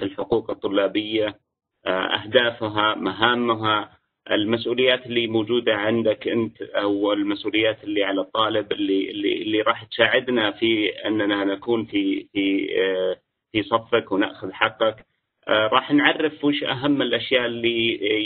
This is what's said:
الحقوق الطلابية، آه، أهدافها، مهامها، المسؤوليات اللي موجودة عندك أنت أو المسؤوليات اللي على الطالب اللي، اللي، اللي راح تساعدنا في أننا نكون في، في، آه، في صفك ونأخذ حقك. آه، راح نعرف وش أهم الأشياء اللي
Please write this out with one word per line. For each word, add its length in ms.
الحقوق 480
الطلابية، 840
آه، 40
أهدافها، 1040
مهامها، 960
المسؤوليات 760
اللي 200
موجودة 480
عندك 540
أنت 340
أو 500
المسؤوليات 720
اللي 200
على 160
الطالب 520
اللي، 380
اللي، 320
اللي 200
راح 220
تساعدنا 680
في 380
أننا 560
نكون 400
في، 480
في، 360
آه، 360
في 100
صفك 500
ونأخذ 400
حقك. 440
آه، 180
راح 240
نعرف 540
وش 200
أهم 380
الأشياء 440
اللي 520